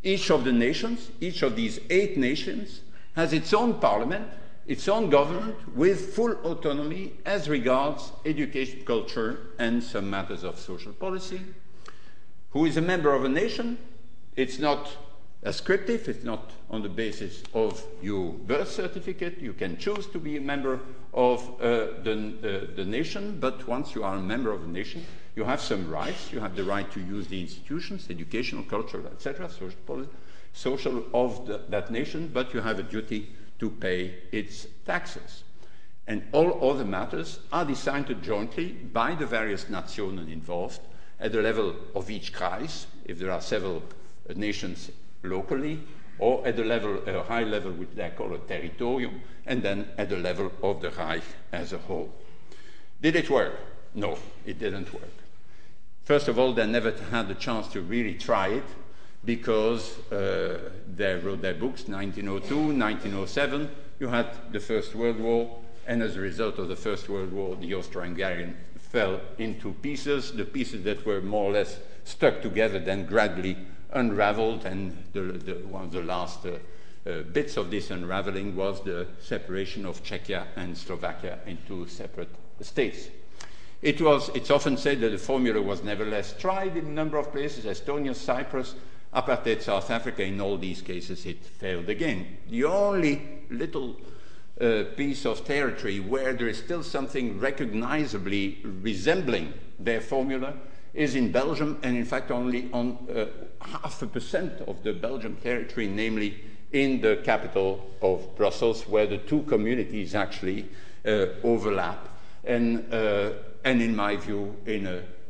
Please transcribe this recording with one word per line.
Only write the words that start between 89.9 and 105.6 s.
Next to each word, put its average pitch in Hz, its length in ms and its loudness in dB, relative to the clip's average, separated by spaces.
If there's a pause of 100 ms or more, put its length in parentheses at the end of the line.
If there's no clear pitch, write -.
Africa. 117 340 0
In 98 160 0
all 98 180 0
these 90 240 -2
cases, 90 420 -4
it 87 200 -4
failed 90 440 -2
again. 104 500 0 (120)
The 120 140 2
only 175 580 4 (280)
little, 131 460 -2 (640)
uh, 113 240 6 (120)
piece 143 300 0
of 110 180 0
territory 120 560 0
where 131 320 0
there 117 160 0
is 113 100 0
still 170 240 -2
something 131 560 -2
recognizably 107 1300 0
resembling 104 880 0 (260)
their 110 220 0
formula 135 540 0 (400)
is 143 200 2
in 123 160 4
Belgium, 143 520 2
and 123 140 2
in 117 100 2
fact 131 240 0
only 123 420 0
on, 120 260 0 (160)
uh, 110 120 2 (340)
half - 400 -4
a 123 60 -2
percent 151 600 -2
of 90 160 -4
the 107 120 0
Belgian 117 420 -2
territory, 120 500 0